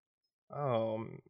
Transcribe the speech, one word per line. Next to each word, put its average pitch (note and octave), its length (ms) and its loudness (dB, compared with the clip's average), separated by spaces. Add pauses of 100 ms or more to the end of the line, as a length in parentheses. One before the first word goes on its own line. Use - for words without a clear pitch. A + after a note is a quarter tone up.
(560)
oh A2+ 500 2 (240)